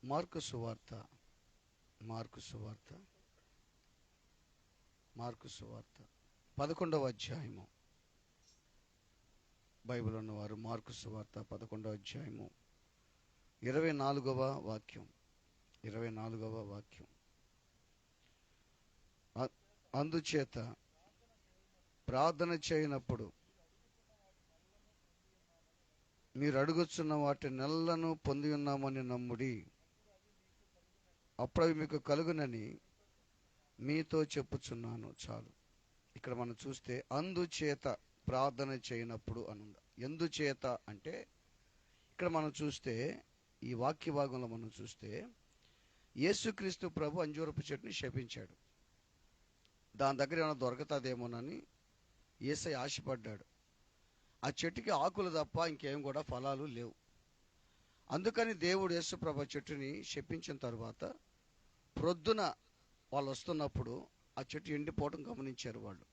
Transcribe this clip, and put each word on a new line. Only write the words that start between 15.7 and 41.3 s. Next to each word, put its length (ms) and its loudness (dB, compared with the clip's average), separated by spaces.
ఇరవై 240 -4
నాలుగవ 520 -4
వాక్యం. 460 -12
అ-, 560 -6
అందుచేత 760 0
ప్రార్థన 520 4
చేయనప్పుడు 580 2
మీరు 200 4
అడుగుచున్న 560 4
వాటి 360 4
నెల్లను 800 2
పొంది 260 4
ఉన్నామని 500 2
నమ్ముడి, 680 -2
అప్పుడు 260 4
అవి 80 8
మీకు 240 0
కలుగునని 800 2
మీతో 440 2
చెప్పుచున్నాను. 920 -4
చాలు. 200 -6
ఇక్కడ 180 -6
మనం 220 -4
చూస్తే 440 -4
అందుచేత 840 0
ప్రార్థన 520 2
చేయనప్పుడు 560 -4
అని 120 -8
ఉంది. 420 -14
ఎందుచేత 600 0
అంటే 640 -4